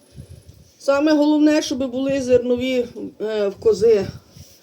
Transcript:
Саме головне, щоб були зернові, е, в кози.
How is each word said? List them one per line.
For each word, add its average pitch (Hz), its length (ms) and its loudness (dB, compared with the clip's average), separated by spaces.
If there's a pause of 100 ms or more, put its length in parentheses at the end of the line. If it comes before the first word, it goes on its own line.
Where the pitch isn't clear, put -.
(800)
Саме 285 340 0
головне, 302 480 2
щоб 269 300 -6
були 269 300 -4
зернові, 247 680 0 (340)
е, 208 260 -2
в 190 80 -6
кози. 208 520 2 (560)